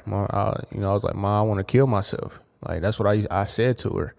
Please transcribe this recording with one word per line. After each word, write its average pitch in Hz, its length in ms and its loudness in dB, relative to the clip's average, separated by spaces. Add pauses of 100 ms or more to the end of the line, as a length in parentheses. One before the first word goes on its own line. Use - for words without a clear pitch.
Mom, 101 260 -4
I, 101 240 0 (180)
you - 80 -6
know, 101 100 0
I 98 40 4
was 101 100 2
like, - 100 -2
Mom, 101 180 0
I 104 100 4
wanna 104 220 2
kill 131 220 4
myself. - 540 -2 (220)
Like, 87 200 -4
that's 101 160 0
what 104 100 2
I, 104 220 4
I 98 140 0
said 113 340 0
to - 120 -4
her. 92 280 -4